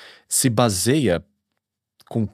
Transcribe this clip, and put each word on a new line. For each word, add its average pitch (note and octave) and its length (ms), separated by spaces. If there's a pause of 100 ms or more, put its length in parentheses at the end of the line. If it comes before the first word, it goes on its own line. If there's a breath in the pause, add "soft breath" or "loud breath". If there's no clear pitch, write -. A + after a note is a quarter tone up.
(280 loud breath)
se - 200
baseia A2 760 (840)
com, A2 260